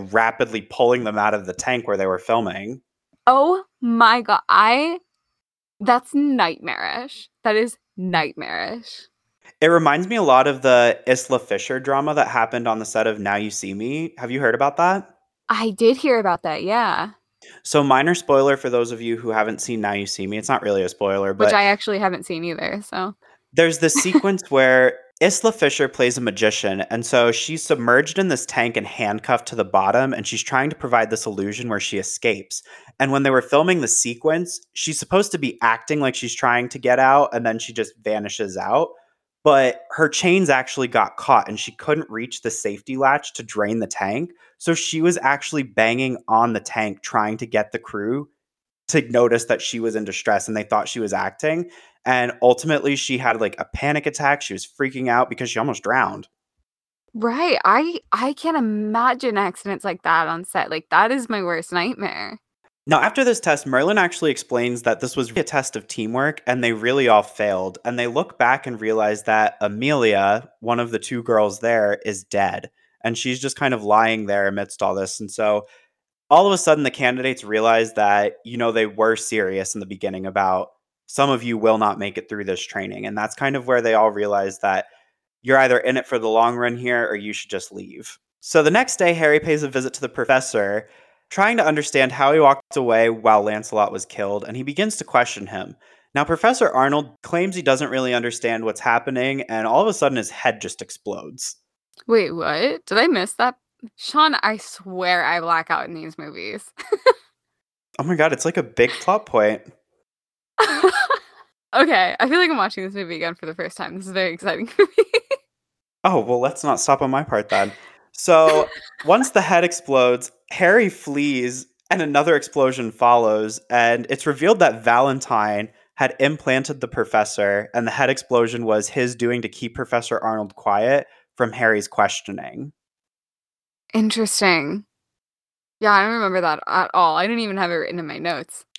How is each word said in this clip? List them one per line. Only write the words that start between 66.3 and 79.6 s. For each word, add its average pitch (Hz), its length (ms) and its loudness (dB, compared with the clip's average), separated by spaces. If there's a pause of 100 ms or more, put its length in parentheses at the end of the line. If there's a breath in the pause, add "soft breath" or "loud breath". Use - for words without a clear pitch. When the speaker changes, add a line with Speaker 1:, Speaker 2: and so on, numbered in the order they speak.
Speaker 1:
and 123 180 0
they 117 80 2
really 123 340 0
all 107 160 8
failed. 95 640 -4
And 120 140 -4
they 120 100 -2
look 139 300 -4
back 131 280 2
and 120 140 -10
realize 107 440 0
that 107 360 2
Amelia, 107 920 2 (100)
one 117 200 -2
of 117 100 -4
the 113 80 -2
two 120 240 -8
girls 107 380 2
there, 110 440 0
is 98 200 -8
dead. 98 460 -4 (340)
And 113 120 -4
she's 127 240 -4
just 135 160 -6
kind 131 180 0
of 107 100 -4
lying 110 420 4
there 101 220 0
amidst 101 340 -8
all 95 140 0
this. 95 240 -6
And 104 100 -12
so 104 360 0 (640 soft breath)
all 170 160 8
of 202 60 4
a 185 60 2
sudden, 156 240 2
the 135 80 -2
candidates 127 540 -2
realize 110 500 2
that, 104 500 2
you 120 120 -12
know, 117 160 0
they 110 140 0
were 110 300 0
serious 95 580 -4